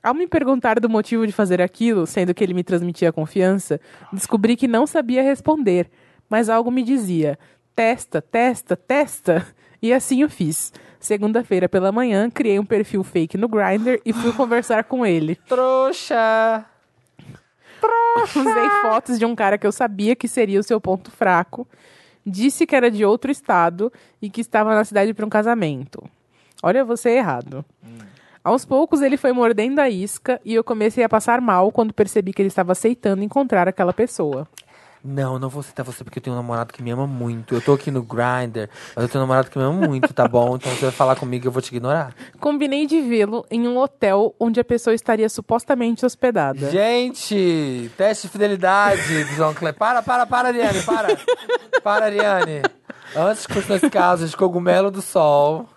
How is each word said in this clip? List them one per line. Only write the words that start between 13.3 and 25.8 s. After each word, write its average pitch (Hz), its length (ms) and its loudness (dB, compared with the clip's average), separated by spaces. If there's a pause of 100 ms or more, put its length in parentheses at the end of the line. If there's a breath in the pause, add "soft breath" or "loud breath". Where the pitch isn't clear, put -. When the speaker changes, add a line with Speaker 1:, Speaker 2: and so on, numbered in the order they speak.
Speaker 1:
no 226 100 0
Grindr 214 580 0
e 226 60 -2
fui 233 220 -2
conversar 233 500 0
com 254 220 -2
ele. 165 320 0 (100)
Speaker 2:
Trouxa! 240 1160 0 (1120 loud breath)
Trouxa! 466 600 2
Speaker 1:
Usei 453 300 2 (120)
fotos 226 380 0
de 226 60 2
um 233 100 -2
cara 202 220 2
que 208 100 -2
eu 208 40 2
sabia 214 440 0
que 247 120 -6
seria 202 320 0
o 208 40 0
seu 226 160 0
ponto 185 320 -4
fraco. 180 560 0 (580 soft breath)
Disse 220 400 0
que 302 100 0
era 247 140 4
de 214 140 0
outro 233 280 2
estado 180 600 0 (300 soft breath)
e 208 80 -10
que 226 120 -10
estava 220 320 0
na 214 120 4
cidade 208 280 0
pra 214 120 -6
um 220 40 -8
casamento. 208 720 -2 (580 soft breath)